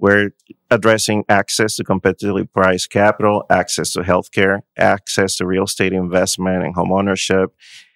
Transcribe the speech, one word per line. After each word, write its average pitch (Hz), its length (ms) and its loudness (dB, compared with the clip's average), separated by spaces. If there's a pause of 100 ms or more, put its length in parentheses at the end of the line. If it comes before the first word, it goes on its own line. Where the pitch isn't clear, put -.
we're 101 320 2 (400)
addressing 110 560 2
access 104 480 0
to 117 80 -8
competitively 95 680 -2
priced 92 380 0
capital, 104 580 2
access 92 440 0
to - 80 -4
healthcare, 95 600 0 (140)
access 98 600 0
to 90 100 -4
real 92 180 0
estate 95 280 -2
investment 92 720 -2
and 82 100 -8
home 90 160 -2
ownership, 95 640 0 (420)